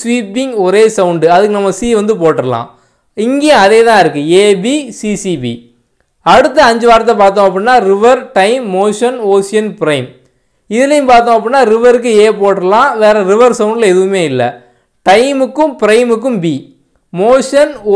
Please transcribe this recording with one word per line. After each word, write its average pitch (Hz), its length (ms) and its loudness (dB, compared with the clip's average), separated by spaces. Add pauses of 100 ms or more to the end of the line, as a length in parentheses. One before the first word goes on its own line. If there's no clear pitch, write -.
ஸ்வீப்பிங் 240 520 -6 (140)
ஒரே 202 180 2 (140)
சவுண்டு, 175 280 0 (100)
அதுக்கு 208 220 0
நம்ம 196 220 -2
சி 240 80 -4 (120)
வந்து 208 240 -2
போட்டுடலாம். 127 440 -2 (480)
இங்கேயும் 269 480 0
அதே 214 240 4
தான் 220 140 4
இருக்கு, 147 200 -2 (180)
ஏ 202 40 2 (200)
பி 254 100 -2 (240)
சி 214 140 -6 (100)
சி 185 120 -6 (100)
பி. 120 100 -6 (800)
அடுத்த 269 240 2 (100)
அஞ்சு 233 200 0
வார்த்தை 226 320 2
பார்த்தோம் 196 280 2
அப்படின்னா 196 260 -2 (160)
ரிவர், 233 300 2 (180)
டைம், 233 260 0 (120)
மோஷன், 214 420 -2 (140)
ஓஷியன், 202 380 -2 (100)
பிரைம். 151 280 -4 (680)
இதுலேயும் 277 360 0
பார்த்தோம் 233 240 4
அப்படின்னா 233 240 -2 (120)
ரிவருக்கு 240 380 2 (120)
ஏ 214 40 4 (140)
போட்டுடலாம், 196 500 0 (120)
வேற 214 140 2 (140)
ரிவர் 233 300 2
சவுண்டில் 220 320 0
எதுவுமே 185 380 0
இல்லை. 123 180 -2 (600)
டைமுக்கும் 262 640 0 (100)
பிரைமுக்கும் 226 600 0
பி. 160 100 -2 (640)
மோஷன், 269 520 0 (240)